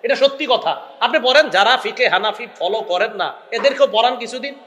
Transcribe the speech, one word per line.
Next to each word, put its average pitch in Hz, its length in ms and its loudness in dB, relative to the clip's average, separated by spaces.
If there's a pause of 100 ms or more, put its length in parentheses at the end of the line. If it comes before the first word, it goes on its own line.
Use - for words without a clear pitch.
এটা 240 140 0
সত্যি 277 320 0
কথা। 165 320 0 (200)
আপনি 233 220 0
পড়েন, 262 260 4
যারা 208 280 2
ফিকহে 226 320 -2
হানাফি 208 380 -2 (120)
ফলো 202 220 -2
করেন 208 320 -2
না, 175 200 -4 (180)
এদেরকেও 262 420 2
পড়ান 240 240 2
কিছুদিন 240 380 -10 (120)